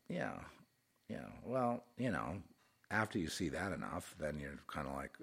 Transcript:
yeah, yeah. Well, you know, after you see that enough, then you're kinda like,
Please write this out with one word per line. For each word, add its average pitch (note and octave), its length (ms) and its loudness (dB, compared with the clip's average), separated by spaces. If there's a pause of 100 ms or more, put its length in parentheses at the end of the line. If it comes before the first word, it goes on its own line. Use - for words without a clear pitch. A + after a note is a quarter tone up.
yeah, - 300 0 (680)
yeah. C#2 180 -4 (180)
Well, A#2+ 380 4 (160)
you A#2+ 140 4
know, D#2 300 0 (480)
after G#2+ 280 4
you D#2+ 100 2
see E2 200 2
that F2 240 0
enough, A#1 460 -4
then D2+ 200 0
you're C#2 220 -6 (120)
kinda C#2 200 -2
like, C#2 300 -4